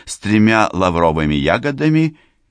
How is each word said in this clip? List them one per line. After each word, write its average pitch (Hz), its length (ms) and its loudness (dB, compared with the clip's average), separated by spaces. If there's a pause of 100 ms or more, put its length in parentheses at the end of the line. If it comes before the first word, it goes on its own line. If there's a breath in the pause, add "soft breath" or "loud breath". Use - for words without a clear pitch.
с - 140 -14
тремя 107 540 2
лавровыми 82 600 0
ягодами 143 840 -2 (340 soft breath)